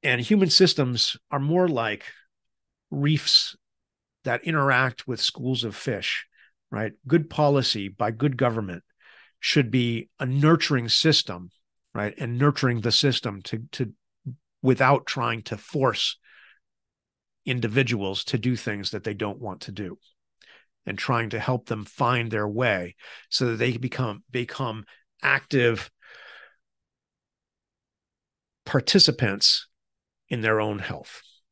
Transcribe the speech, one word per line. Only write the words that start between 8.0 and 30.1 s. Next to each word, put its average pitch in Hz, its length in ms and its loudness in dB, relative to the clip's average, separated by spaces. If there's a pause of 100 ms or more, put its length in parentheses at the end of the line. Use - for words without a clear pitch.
good 127 260 -2
government 110 480 -2 (560)
should 131 300 2
be 120 400 0 (100)
a 135 60 -2
nurturing 143 640 4
system, 92 600 0 (440)
right? 104 240 -4
And 120 200 -6
nurturing 127 420 2
the 113 120 0
system 110 500 0
to, 113 300 -8
to, 113 200 -6 (720)
without 131 440 4
trying 117 360 -4
to 110 140 -8
force - 640 -2 (1300)
individuals 113 800 -2
to - 140 -4
do 123 160 0
things 104 380 -6
that 104 100 -8
they 104 120 -6
don't 101 260 -6
want 101 220 -10
to - 100 -14
do, 95 260 -10 (880)
and 101 100 -8
trying 117 340 -2
to 110 100 -6
help 127 260 -2
them 107 180 -6
find 120 460 -2
their 107 160 -2
way 104 480 -2 (340)
so - 180 -2
that 117 100 0
they 117 200 0
become, 120 540 -6
become 120 540 -6 (380)
active 131 680 2 (2750)
participants - 1040 2 (600)